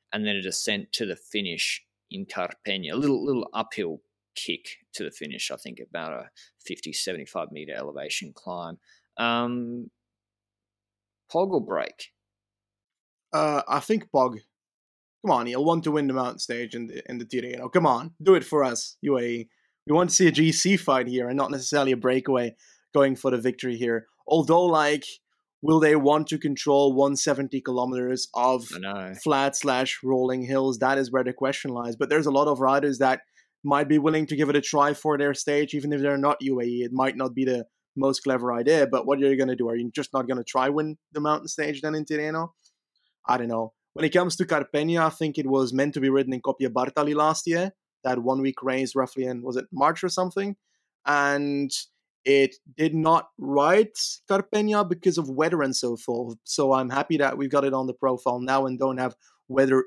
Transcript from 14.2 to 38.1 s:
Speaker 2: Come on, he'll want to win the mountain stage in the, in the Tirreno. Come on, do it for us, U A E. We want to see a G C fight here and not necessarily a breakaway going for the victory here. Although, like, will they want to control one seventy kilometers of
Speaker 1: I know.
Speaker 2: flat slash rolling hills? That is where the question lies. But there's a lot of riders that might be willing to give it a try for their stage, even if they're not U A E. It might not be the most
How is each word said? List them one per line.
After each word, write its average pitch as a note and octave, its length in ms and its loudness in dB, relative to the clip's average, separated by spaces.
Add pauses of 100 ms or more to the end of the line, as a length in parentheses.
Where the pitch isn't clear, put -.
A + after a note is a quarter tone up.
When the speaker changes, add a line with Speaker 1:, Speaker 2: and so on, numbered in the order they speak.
Speaker 2:
Come F#3 60 2
on, A#2+ 140 2
he'll B2+ 200 -2
want E3+ 180 2
to D#3+ 80 -2
win D3 160 0
the C3 60 -2
mountain B2+ 260 -4
stage A#2+ 340 -8
in A#2 140 -10
the, - 220 -14
in B2 80 -10
the A#2 80 -10
Tirreno. B2 460 -8
Come E3+ 140 4
on, D3 360 0
do F#3+ 120 8
it D#3 120 4
for D3 180 2
us, A#2+ 380 -4
U C#3 160 2
A B2 40 0
E. A#2 280 -6 (360)
We D3 80 0
want E3+ 160 4
to - 60 0
see F3+ 120 6
a D#3 40 6
G D#3 200 4
C F#3 260 2
fight B2+ 300 2
here B2 200 -2
and C3 100 -2
not C#3 140 -2
necessarily C#3 400 0
a B2 60 2
breakaway B2+ 580 0 (380)
going C#3 220 4
for C3+ 140 -2
the B2+ 80 0
victory A#2+ 380 -2
here. A#2 320 -2 (200)
Although, E3 380 4
like, D3+ 400 2 (560)
will D#3+ 200 4
they D#3 140 8
want D3+ 320 4
to D#3 100 -4
control C#3 560 2
one C#3 240 2
seventy C#3 420 -2
kilometers B2+ 720 -4
of B2 400 0
Speaker 1:
I F2+ 60 -12
know. F#2+ 420 -8
Speaker 2:
flat C#3 360 0
slash C3 460 -2
rolling B2+ 400 0
hills? C3+ 360 0
That C3+ 180 2
is B2+ 140 -2
where B2+ 120 0
the B2 100 -4
question C3+ 380 -4
lies. A#2+ 240 -6
But C3 140 -2
there's D3+ 180 2
a C#3+ 40 0
lot C#3+ 160 4
of C#3+ 120 0
riders C3+ 400 2
that C3 220 2 (400)
might C#3+ 280 0
be D3+ 80 6
willing D#3 300 2
to D3+ 100 -4
give C#3+ 100 2
it D3 80 2
a C#3+ 60 4
try D3 320 2
for D3+ 240 -2
their C#3+ 160 2
stage, D3 400 -2
even D3 180 -2
if C#3+ 80 -2
they're C#3+ 180 0
not C#3+ 220 2
U C3+ 220 -2
A - 20 -2
E. A#2+ 200 -2
It A#2+ 100 -6
might C3 240 0
not B2+ 160 -4
be C3 100 -2
the B2 220 0 (320)
most C3+ 260 0